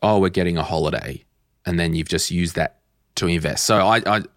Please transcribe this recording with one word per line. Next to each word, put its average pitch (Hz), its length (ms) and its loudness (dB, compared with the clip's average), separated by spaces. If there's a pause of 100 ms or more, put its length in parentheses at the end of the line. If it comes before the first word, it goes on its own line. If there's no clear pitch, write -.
"Oh, 107 160 4
we're 95 120 4
getting 87 280 0
a 78 60 -2
holiday," 76 600 -4 (400)
and 85 160 -2
then 82 140 0
you've 80 160 -4
just 82 220 -2
used 87 240 -2
that - 240 -4 (360)
to 95 120 -2
invest. 82 380 0
So 110 200 2
I, 113 220 4
I, 104 160 0 (140)